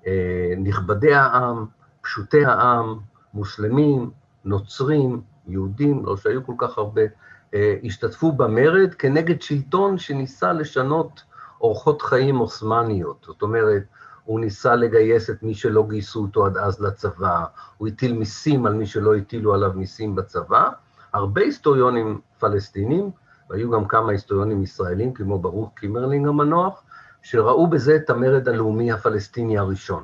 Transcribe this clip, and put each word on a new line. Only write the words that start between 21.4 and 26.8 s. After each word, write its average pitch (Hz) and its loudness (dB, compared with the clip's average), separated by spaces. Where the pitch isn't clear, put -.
היסטוריונים 123 2
פלסטינים, 107 -2
והיו 113 -4
גם 110 0
כמה 113 0
היסטוריונים 101 -2
ישראלים, 98 -4
כמו 101 -4
ברוך 92 -6
קימרלינג 127 -2
המנוח, 156 0